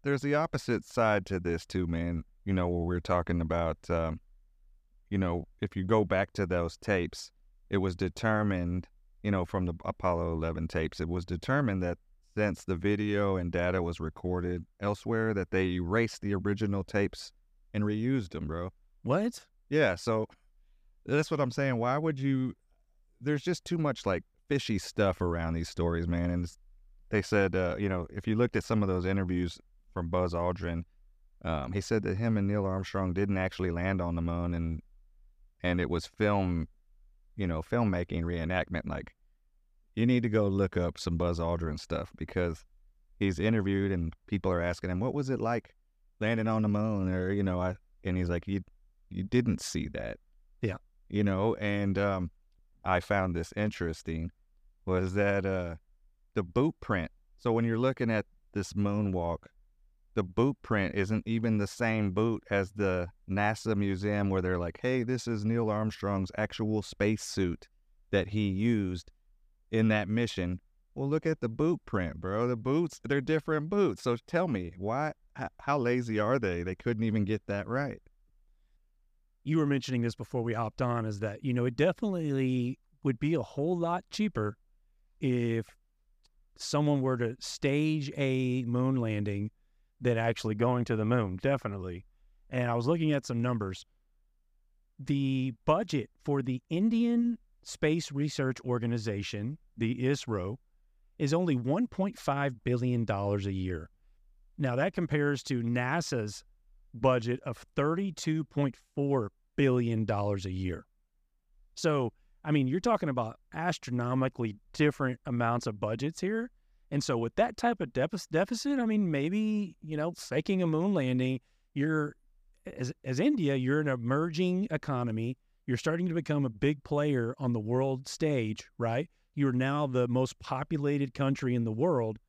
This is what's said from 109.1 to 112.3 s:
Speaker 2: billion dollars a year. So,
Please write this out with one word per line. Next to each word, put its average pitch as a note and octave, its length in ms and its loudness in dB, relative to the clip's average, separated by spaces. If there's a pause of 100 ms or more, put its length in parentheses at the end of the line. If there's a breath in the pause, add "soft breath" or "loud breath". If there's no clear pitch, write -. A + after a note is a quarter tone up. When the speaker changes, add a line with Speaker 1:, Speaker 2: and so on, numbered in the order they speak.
Speaker 2:
billion A#2+ 480 4
dollars G2+ 400 0
a F#2+ 80 -6
year. F#2 320 -4 (920)
So, C#3+ 380 0 (320)